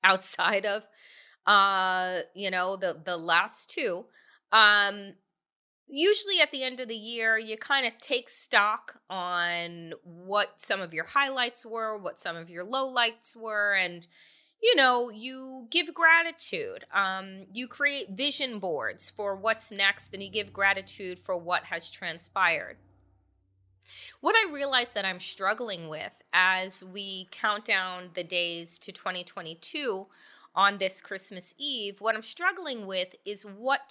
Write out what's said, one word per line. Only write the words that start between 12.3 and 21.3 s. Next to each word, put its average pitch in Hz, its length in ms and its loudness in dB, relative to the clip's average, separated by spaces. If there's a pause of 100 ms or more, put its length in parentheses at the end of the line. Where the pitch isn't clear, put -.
of 170 120 -14
your 180 160 -10
lowlights 240 720 0
were, 214 380 0
and, 175 320 0 (560)
you 453 140 6
know, 247 340 6
you 262 580 -12
give 330 240 0
gratitude. 320 920 2 (100)
Um, 190 580 -2
you 240 140 -8
create 277 440 -2
vision 254 500 -2
boards 135 500 -4
for 202 240 -4
what's 220 380 -2
next, 196 420 0
and 196 80 -10
you 196 80 -12
give 202 220 -4
gratitude 190 680 -2
for 185 180 -4